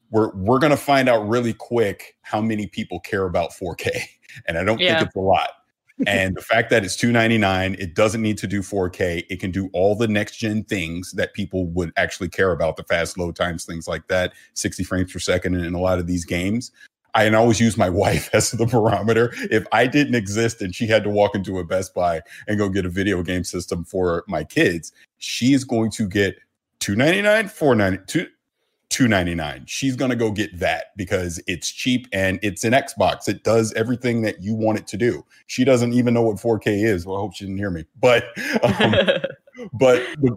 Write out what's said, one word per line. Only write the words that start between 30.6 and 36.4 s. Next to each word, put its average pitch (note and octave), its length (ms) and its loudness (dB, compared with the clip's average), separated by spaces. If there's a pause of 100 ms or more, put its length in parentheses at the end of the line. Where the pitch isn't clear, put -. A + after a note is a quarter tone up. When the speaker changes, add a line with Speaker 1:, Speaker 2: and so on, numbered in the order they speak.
Speaker 1:
because F2+ 500 -4
it's F2+ 240 -6
cheap B2 420 -2
and F#2+ 300 0
it's G2+ 220 -4
an A#2 80 2
Xbox. - 560 0
It G#2 160 -6
does A2 300 2
everything A#2 480 -2
that G#2 200 -4
you G#2 120 -4
want G#2+ 260 0
it - 80 -14
to - 80 -8
do. G2+ 280 -2 (220)
She - 180 -2
doesn't A#2+ 280 4
even B2 200 4
know A#2 100 4
what A2 180 0